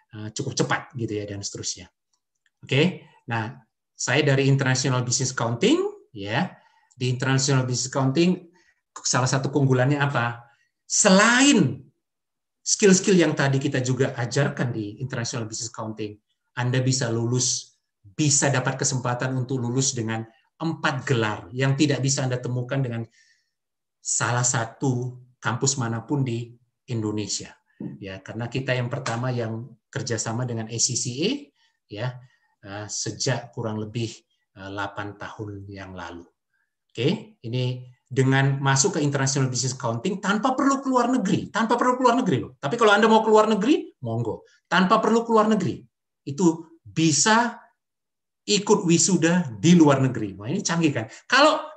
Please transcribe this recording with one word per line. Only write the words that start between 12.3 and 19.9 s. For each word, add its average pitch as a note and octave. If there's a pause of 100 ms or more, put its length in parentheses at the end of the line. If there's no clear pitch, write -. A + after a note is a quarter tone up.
skill-skill F#3+
yang D#3
tadi C#3
kita C#3
juga B2
ajarkan A#2+
di G#2+
International A#2
Business A2+
Accounting, G#2+ (400)
Anda B2
bisa B2+
lulus, A#2 (240)
bisa C#3+
dapat C3
kesempatan B2+
untuk B2+
lulus B2+